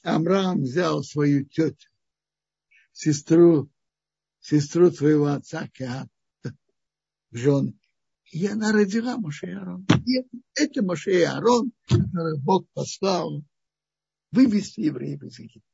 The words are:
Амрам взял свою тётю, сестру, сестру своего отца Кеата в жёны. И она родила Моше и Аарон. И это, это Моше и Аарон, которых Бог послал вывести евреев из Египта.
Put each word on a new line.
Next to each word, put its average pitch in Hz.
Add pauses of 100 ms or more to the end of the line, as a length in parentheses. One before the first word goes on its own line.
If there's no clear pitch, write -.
Амрам 175
взял 151
свою 143
тётю, - (1040)
сестру, 165 (680)
сестру 151
своего 147
отца 143
Кеата 131 (1200)
в 117
жёны. 135 (560)
И 170
она 214
родила 220
Моше 170
и -
Аарон. 185 (200)
И 254
это, 254 (260)
это 285
Моше 180
и -
Аарон, 226 (140)
которых 165
Бог 180
послал 156 (840)
вывести 208
евреев 143
из 120
Египта. 117